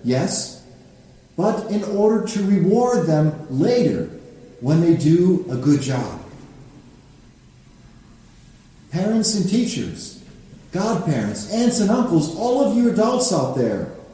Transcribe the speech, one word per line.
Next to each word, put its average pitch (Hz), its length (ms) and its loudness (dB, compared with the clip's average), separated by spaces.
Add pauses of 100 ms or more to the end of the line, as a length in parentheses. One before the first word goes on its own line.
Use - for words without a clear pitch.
yes, - 600 -4 (680)
but 190 360 -2
in 208 120 -2
order 208 440 0
to 202 160 -4
reward 196 640 2
them 156 420 0
later 208 560 0 (560)
when 151 200 2
they 165 140 4
do 165 540 2
a 127 60 -6
good 139 260 2
job. 123 400 -6 (2750)
Parents 214 440 0
and 185 120 0
teachers, - 760 -4 (480)
godparents, 165 840 -2
aunts 233 260 2
and 202 120 2
uncles, 170 460 0
all 254 260 2
of 208 120 0
you 240 140 4
adults 240 440 2
out 127 220 -2
there 110 360 -2 (220)